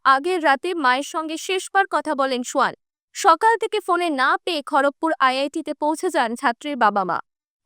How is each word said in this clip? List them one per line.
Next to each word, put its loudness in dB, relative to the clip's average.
আগের 2
রাতে 2
মায়ের 0
সঙ্গে -8
শেষবার -2
কথা -2
বলেন -2
সোয়ান। -2
সকাল 4
থেকে -4
ফোনে 0
না 0
পেয়ে -6
খড়গপুর 0
আইআইটিতে -2
পৌঁছে -2
যান 0
ছাত্রীর -4
বাবা 2
মা। -4